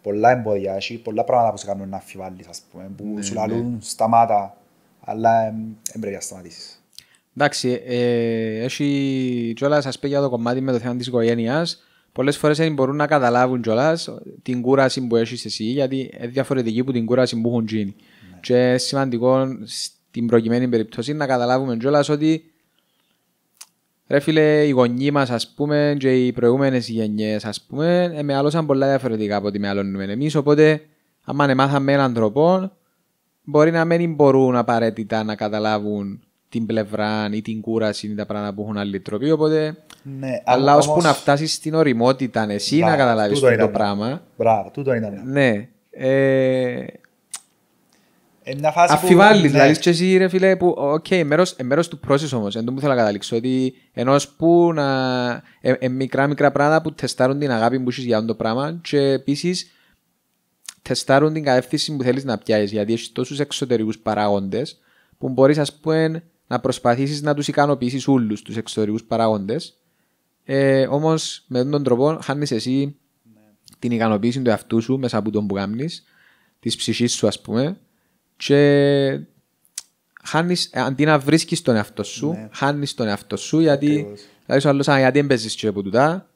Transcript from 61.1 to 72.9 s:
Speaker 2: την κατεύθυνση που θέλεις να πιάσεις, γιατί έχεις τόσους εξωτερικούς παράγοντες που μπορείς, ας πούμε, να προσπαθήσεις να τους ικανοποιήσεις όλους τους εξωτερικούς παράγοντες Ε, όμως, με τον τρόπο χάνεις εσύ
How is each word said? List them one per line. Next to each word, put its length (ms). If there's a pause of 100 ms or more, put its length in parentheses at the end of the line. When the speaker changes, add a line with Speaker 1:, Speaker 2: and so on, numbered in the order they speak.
Speaker 2:
την 100
κατεύθυνση 520
που 80
θέλεις 200
να 140
πιάσεις, 340
γιατί 220
έχεις 180
τόσους 280
εξωτερικούς 600
παράγοντες 800 (380)
που 120
μπορείς, 280
ας 160
πούμε, 500 (240)
να 120
προσπαθήσεις 640
να 120
τους 140
ικανοποιήσεις 600
όλους 340
τους 160
εξωτερικούς 460
παράγοντες 760 (640)
Ε, 440
όμως, 600
με 180
τον 180
τρόπο 400
χάνεις 280
εσύ 440 (380)